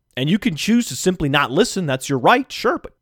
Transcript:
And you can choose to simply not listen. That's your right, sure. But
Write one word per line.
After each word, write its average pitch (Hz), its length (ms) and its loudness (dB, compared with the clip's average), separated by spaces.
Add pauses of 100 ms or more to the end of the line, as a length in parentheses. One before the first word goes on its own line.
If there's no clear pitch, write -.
(160)
And 135 140 -2
you 202 80 2
can 202 180 -2
choose 226 320 0
to 131 80 -10
simply 180 340 -2
not 139 220 2
listen. 175 360 0
That's 131 220 -4
your 135 100 0
right, 233 320 4
sure. 277 260 -2
But - 240 -14